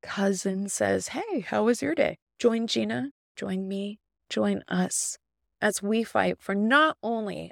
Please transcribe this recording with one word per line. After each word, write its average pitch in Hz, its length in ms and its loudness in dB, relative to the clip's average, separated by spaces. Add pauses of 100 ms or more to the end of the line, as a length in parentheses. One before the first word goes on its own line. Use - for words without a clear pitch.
cousin 196 680 -2
says, 196 400 0
"Hey, 349 320 -4
how 214 240 0
was 240 180 2
your 285 100 0
day?" - 240 0 (220)
Join 226 260 2
Gina, 233 460 -2 (240)
join 190 320 -4
me, 202 320 -6 (280)
join 208 400 0
us - 520 -2 (420)
as 208 220 0
we 220 200 2
fight 185 380 0
for 196 140 -4
not 277 480 4
only 208 480 -4